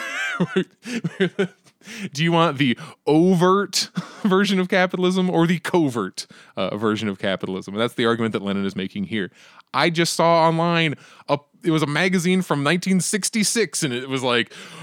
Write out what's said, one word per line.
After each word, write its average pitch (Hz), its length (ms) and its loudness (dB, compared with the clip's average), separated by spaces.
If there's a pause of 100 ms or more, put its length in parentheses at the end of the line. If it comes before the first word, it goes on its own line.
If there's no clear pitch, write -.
(400)
<laughs> - 160 -2
we're, 190 920 -4 (640)
do 139 100 -4
you 170 80 2
want 165 280 2
the 123 180 2 (300)
overt 185 840 4 (180)
<laughs> - 140 -18
version 190 380 2
of 180 100 -2
capitalism 185 640 2
or 165 160 4
the 160 100 2
covert, 123 720 0 (280)
uh, 98 220 -4
version 107 320 0
of 95 80 -6
capitalism?" 95 560 -4
And 107 80 -2
that's 120 140 -2
the 120 100 0
argument 113 280 0
that 101 100 -4
Lenin 98 220 -2
is 98 100 -6
making 98 300 -6
here. 101 260 -6 (420)
I 147 160 2
just 165 240 0
saw 165 340 4
online, 165 480 2 (320)
a, 143 120 0 (240)
it 165 80 2
was 156 100 2
a 151 60 0
magazine 185 560 2
from 143 180 -2
nineteen 180 400 2
sixty-six, - 800 -2
and 135 120 -2
it 131 160 -6
was 131 120 -2
like, 120 320 0 (300)